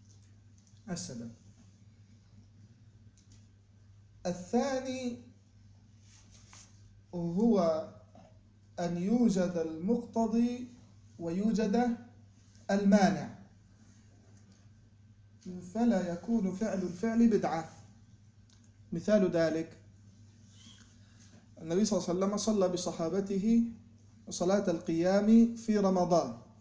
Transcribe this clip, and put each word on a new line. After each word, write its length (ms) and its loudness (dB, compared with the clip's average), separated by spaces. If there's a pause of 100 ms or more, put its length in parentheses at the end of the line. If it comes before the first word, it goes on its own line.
(920)
السبب. 400 -10 (3000)
الثاني 960 -4 (1900)
هو 760 2 (920)
أن 160 -2
يوجد 600 2
المقتضي 1120 -2 (500)
ويوجد 800 0 (760)
المانع، 680 2 (2250)
فلا 380 0
يكون 400 -2
فعل 300 -4
الفعل 460 2
بدعة. 420 0 (1200)
مثال 380 2
ذلك 460 0 (1900)
النبي 220 0
صلى 140 0
الله 100 -4
عليه 100 -2
وسلم 180 0
صلى 320 0
بصحابته 1040 -2 (580)
صلاة 400 0
القيام 840 4
في 220 -2
رمضان 600 2 (220)